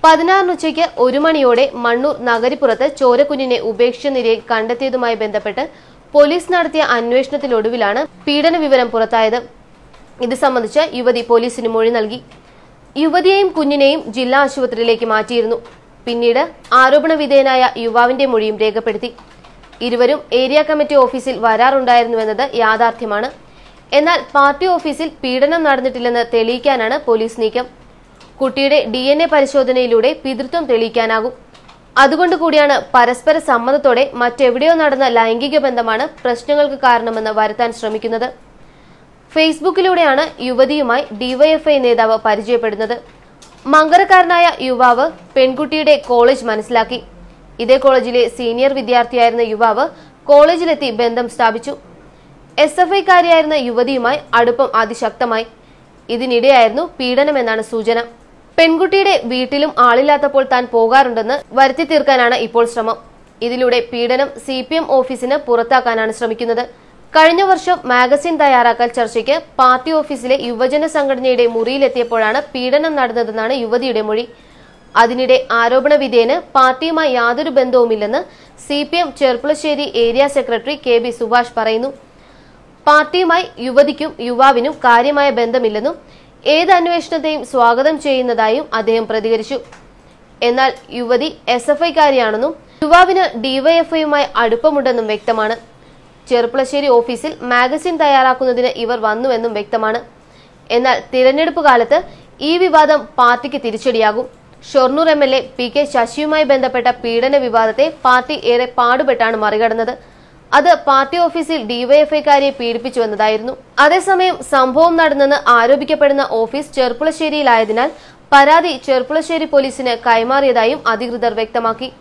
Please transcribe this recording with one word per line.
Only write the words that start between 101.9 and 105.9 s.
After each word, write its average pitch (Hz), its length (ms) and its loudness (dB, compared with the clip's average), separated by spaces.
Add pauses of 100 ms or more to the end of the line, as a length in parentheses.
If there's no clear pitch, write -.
ഈ 302 120 -2 (120)
വിവാദം 302 440 2 (100)
പാർട്ടിക്ക് 247 460 0
തിരിച്ചടിയാകും. 220 640 -2 (440)
ഷൊർണൂർ 277 360 2
എം 294 160 2
എൽ 262 100 0
എ 262 60 0 (160)
പി 247 200 -4
കെ 294 80 2 (100)